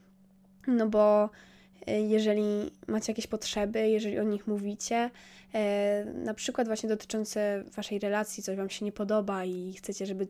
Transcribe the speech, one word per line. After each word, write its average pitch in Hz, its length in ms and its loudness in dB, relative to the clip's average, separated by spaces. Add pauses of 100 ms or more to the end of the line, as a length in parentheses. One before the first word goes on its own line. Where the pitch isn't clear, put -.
(680)
no 226 220 4
bo, 208 400 6 (580)
e, 214 140 2
jeżeli 208 680 2 (160)
macie 220 240 -2
jakieś 220 160 -4
potrzeby, 220 640 0
jeżeli 214 300 0
o 208 40 2
nich 208 240 0
mówicie, 208 640 -2 (440)
e, 208 520 2
na 220 280 -6
przykład 247 340 -2
właśnie 220 220 -2
dotyczące 214 720 -2 (120)
waszej 202 240 -4
relacji, 208 440 -2
coś 190 140 -4
wam 196 120 -4
się - 160 -6
nie 202 60 -2
podoba 202 540 0
i 180 280 -6
chcecie, 196 320 -8
żeby 190 240 -4